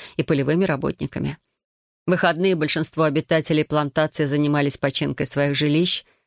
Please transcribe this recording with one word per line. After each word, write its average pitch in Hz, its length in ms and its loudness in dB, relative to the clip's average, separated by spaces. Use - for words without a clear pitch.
и 160 60 -2
полевыми 151 440 2
работниками. 143 720 -4
В 170 40 0
выходные 180 440 2
большинство 156 500 0
обитателей 151 600 0
плантации 151 640 0
занимались 147 500 0
починкой 139 500 -2
своих 143 280 0
жилищ, 147 500 0